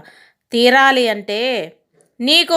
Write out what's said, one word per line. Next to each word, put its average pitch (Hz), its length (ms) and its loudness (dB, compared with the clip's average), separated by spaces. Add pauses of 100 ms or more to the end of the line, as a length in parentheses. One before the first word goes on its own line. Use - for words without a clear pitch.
(520)
తీరాలి 254 560 2
అంటే 208 340 -6 (760)
నీకు 311 360 0